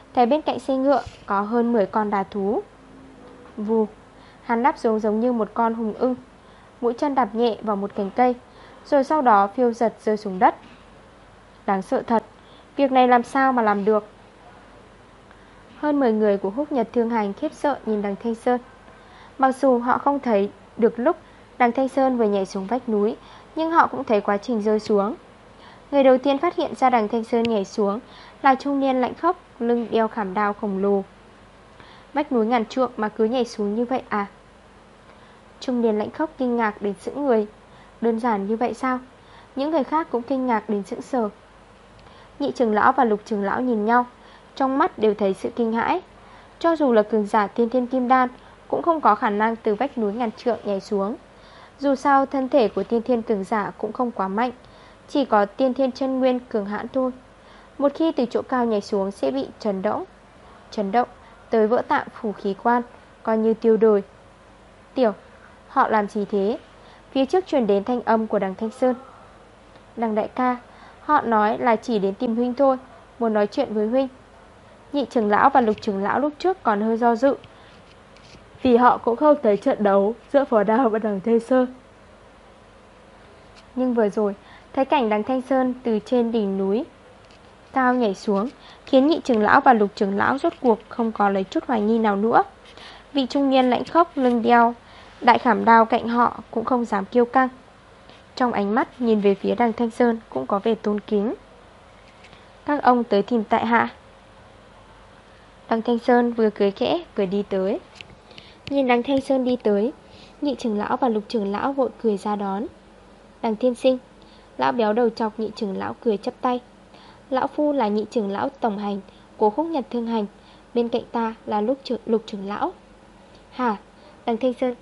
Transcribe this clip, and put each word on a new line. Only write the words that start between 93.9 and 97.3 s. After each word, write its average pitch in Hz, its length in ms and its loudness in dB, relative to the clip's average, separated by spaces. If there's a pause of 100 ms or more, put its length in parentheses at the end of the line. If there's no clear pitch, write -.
lưng 247 240 0
đeo 240 320 4 (480)
đại 233 180 4
khảm 202 260 0
đao 226 200 6
cạnh 220 220 -2
họ 233 320 0 (120)
cũng 233 140 -4
không 247 200 -2
dám 196 200 -4
kiêu 240 200 2
căng. 254 240 2 (840)